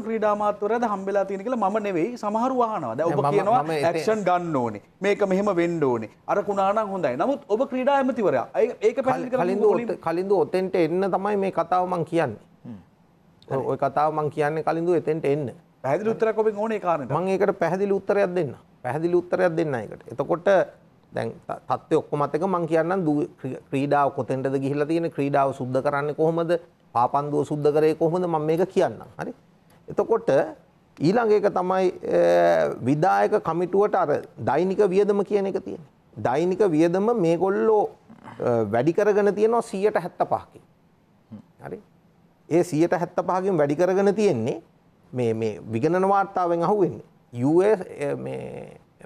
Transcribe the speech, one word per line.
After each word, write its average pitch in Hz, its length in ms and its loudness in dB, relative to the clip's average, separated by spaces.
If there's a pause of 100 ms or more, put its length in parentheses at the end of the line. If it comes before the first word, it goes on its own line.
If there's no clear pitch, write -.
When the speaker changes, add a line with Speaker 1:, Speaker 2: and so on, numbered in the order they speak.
Speaker 1:
ක්‍රීඩා 214 280 0
අමාත්‍යවරයාද 208 520 0
හම්බෙලා 196 420 0
තියෙන 196 180 -6
කියලා 220 260 0
මම 214 140 0
නෙවෙයි 202 340 -2
සමහරු 240 440 0
අහනවා. 180 360 -2
දැන් 156 100 2
ඔබ 143 140 0
Speaker 2:
නෑ, 143 100 2
මම, 147 40 2
Speaker 1:
කියනවා 202 280 2
Speaker 2:
මම 160 80 -4
එතේ- 151 140 0
Speaker 1:
ඇක්ෂන් 175 420 0
ගන්න 175 280 0
ඕනේ. 117 260 -2 (200)
මේක 202 260 2
මෙහෙම 190 280 2
වෙන්න 170 280 0
ඕනේ. 117 260 0 (180)
අර 180 160 0
කුණා 196 300 0
නම් 214 160 -2
හොඳයි. 160 280 -2
නමුත් 233 320 -2
ඔබ 220 200 2
ක්‍රීඩා 254 260 0
ඇමතිවරයා. 214 600 0
ඒ-, 220 260 0
ඒක 220 220 2
පැහැදිලි 254 260 -2
Speaker 2:
කලින්, 254 100 -2
Speaker 1:
කරන්න - 60 2
Speaker 2:
කලින්දු 208 240 2
Speaker 1:
ඕනේ. 240 160 2
Speaker 2:
ඔත-, 185 160 -6
කලින්දු 185 380 0
ඔතෙන්ට 180 360 0
එන්න 180 360 2
තමයි 196 260 -2
මේ 190 140 0
කතාව 180 360 0
මං 175 180 -2
කියන්නේ. 127 680 -4 (720)
ඔය, 131 180 -4
ඔය 131 120 -4
කතාව 151 360 0
මං 151 160 -2
කියන්නේ 151 340 -2
කලින්දු 165 300 0
එතෙන්ට 156 320 -2
එන්න. 143 260 0 (300)
Speaker 1:
පැහැදිලි 170 280 -2
උත්තරයක් 220 280 0
ඔබෙන් 214 200 0
ඕනේ 220 200 -4
ඒ - 20 -6
කාරණේට. 160 320 -2
Speaker 2:
මං 165 160 0
ඒකට 190 320 0
පැහැදිලි 190 340 0
උත්තරයක් 196 420 0
දෙන්න. 151 200 -2 (260)
පැහැදිලි 156 340 -2
උත්තරයක් 175 420 0
දෙන්න 156 180 0
ඒකට. - 360 -8
එතකොට 147 360 -4 (680)
දැන් 117 180 -4 (160)
ත-, - 120 -8 (100)
තත්ත්වය 135 260 -2
ඔක්කොමත් 147 400 -2
එක 147 60 0
මං 180 260 -2
කියන්නම් 165 380 0
දු-, 147 220 0 (100)
ක්‍රී-, 127 220 -10 (100)
ක්‍රීඩාව 143 460 2
කොතෙන්ටද 135 420 -4
ගිහිල්ලා 143 280 -2
තියෙන්නේ, 165 260 -2
ක්‍රීඩාව 139 420 0
සුද්ධ 127 300 -4
කරන්නේ 143 340 -2
කොහොමද, 165 340 0 (440)
පාපන්දුව 143 500 0
සුද්ධ 147 280 0
කරේ 156 220 4
කොහොමද 170 300 0
මම 160 200 -2
මේක 165 240 2
කියන්නම්. 147 340 0 (160)
හරි. - 140 -10 (540)
එතකොට 208 420 0 (680)
ඊළඟ 214 320 2
එක 208 220 4
තමයි, 185 320 0
අ, 175 960 2
විධායක 190 640 2
කමිටුවට 180 520 0
අර 170 140 2 (300)
දෛනික 165 400 0
වියදම 202 440 2
කියන 202 220 -2
එක 196 180 -4
තියෙන්නේ. 165 260 -12 (280)
දෛනික 156 420 0
වියදම 185 640 2
මේගොල්ලෝ, 196 640 2
අ, - 800 -4 (100)
වැඩි 131 200 2
කරගෙන 202 420 2
තියෙනවා 220 260 2
සියයට 208 360 -2
හැත්තපහකින්. 165 640 -4 (1000)
හරි. 143 200 -14 (680)
ඒ 165 140 4
සියයට 170 300 0
හැත්තපහකින් 180 640 -2
වැඩි 147 180 2
කරගෙන 185 400 2
තියෙන්නේ 180 460 0 (520)
මේ, 120 200 0
මේ 110 260 -4 (120)
විගණන 165 380 0
වාර්තාවෙන් 180 540 0
අහුවෙන්නේ. 170 420 0 (280)
යූ 143 280 2
එස්, 208 200 4
අ, 143 340 -6
මේ, 131 640 -12 (260)